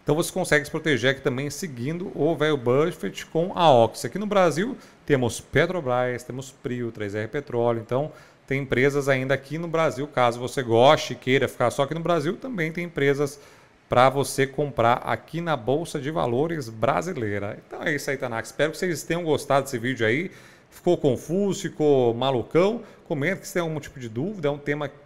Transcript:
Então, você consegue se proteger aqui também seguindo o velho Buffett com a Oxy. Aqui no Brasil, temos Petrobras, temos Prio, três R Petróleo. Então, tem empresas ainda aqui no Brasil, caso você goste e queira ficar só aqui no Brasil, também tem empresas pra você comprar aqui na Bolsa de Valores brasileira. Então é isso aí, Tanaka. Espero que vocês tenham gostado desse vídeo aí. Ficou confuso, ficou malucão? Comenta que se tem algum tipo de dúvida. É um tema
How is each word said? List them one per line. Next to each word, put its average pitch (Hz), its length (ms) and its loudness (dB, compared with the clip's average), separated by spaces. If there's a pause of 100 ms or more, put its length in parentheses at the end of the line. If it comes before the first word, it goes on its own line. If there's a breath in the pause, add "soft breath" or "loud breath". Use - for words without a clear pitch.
Então, 151 120 0
você 165 180 0
consegue 156 320 0
se 143 60 -12
proteger 139 420 0
aqui 131 100 -6
também 139 280 -2
seguindo 156 640 -8
o 165 220 0
velho 151 200 2
Buffett 135 680 -2
com 175 300 -2
a 170 140 6
Oxy. 117 360 6
Aqui 147 140 -8
no 214 80 -6
Brasil, 190 500 2 (260 loud breath)
temos 127 380 0
Petrobras, 127 840 0
temos 131 280 -12
Prio, 123 400 -6
três 104 240 -8
R 107 120 -4
Petróleo. 120 540 0
Então, 131 300 -2 (360 loud breath)
tem 135 140 -2
empresas 139 480 2
ainda 131 240 2
aqui 139 240 -6
no 170 100 -6
Brasil, 147 400 -2
caso 120 320 2
você 127 220 -4
goste 123 520 6
e - 20 -6
queira 127 320 2
ficar 120 240 0
só 139 120 -2
aqui 147 120 -2
no 165 40 -6
Brasil, 170 380 0
também 180 340 -6
tem 175 140 -8
empresas 143 540 0 (500 loud breath)
pra 123 180 6
você 135 380 2
comprar 135 480 2 (120)
aqui 139 360 -6
na 160 160 -2
Bolsa 143 420 -4
de 139 120 -6
Valores 151 580 -2
brasileira. 113 960 -2
Então - 160 -14
é 156 140 -2
isso 139 140 -6
aí, 135 80 -4
Tanaka. 117 260 -6
Espero 151 280 -2
que 156 60 -12
vocês 170 240 -4
tenham 170 220 -4
gostado 139 400 0
desse 131 160 -6
vídeo 113 260 -2
aí. 143 240 0 (400 loud breath)
Ficou - 280 0
confuso, 170 680 0
ficou 139 500 4
malucão? 139 680 0 (240 loud breath)
Comenta 170 340 -2
que - 60 -16
se - 60 -14
tem 180 80 0
algum 160 180 -4
tipo - 200 -14
de 120 100 -10
dúvida. 151 380 -4
É 143 40 2
um 147 60 -6
tema 143 340 -4 (140)